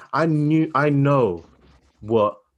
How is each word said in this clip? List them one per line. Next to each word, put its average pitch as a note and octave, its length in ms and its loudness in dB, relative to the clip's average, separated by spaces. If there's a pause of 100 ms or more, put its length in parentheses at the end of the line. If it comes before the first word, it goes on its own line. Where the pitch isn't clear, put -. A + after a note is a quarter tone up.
(120)
I D3 140 -2
knew, D#3 480 0
I C#3+ 160 0
know C#3 540 0 (560)
what G#2+ 380 0 (200)